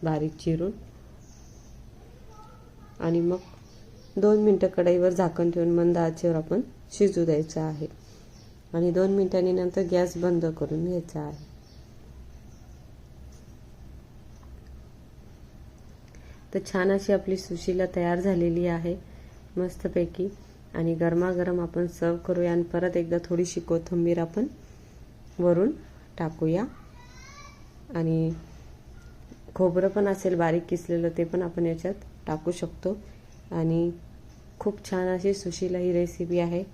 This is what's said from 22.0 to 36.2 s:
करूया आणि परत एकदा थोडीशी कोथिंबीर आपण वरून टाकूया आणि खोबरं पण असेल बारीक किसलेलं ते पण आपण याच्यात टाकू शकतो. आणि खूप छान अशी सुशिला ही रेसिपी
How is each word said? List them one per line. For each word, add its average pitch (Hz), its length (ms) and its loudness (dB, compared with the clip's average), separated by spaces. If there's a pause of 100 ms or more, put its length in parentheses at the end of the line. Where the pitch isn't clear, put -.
करूया 175 340 2
आणि 170 120 4
परत 175 340 0
एकदा 170 260 0
थोडीशी 175 380 0
कोथिंबीर 170 580 0
आपण 165 260 0 (960)
वरून 175 320 6 (460)
टाकूया 160 460 0 (1300)
आणि 160 360 2 (1200)
खोबरं 185 320 4
पण 202 200 2
असेल 190 280 2
बारीक 170 340 4
किसलेलं 170 480 0
ते 170 60 2
पण 175 180 -2
आपण 170 240 0
याच्यात 165 280 -2 (340)
टाकू 156 240 -2
शकतो. 170 440 -4 (560)
आणि 165 400 2 (680)
खूप 208 300 -4
छान 185 180 0
अशी 185 260 2
सुशिला 180 440 -4
ही 180 160 0
रेसिपी 175 460 0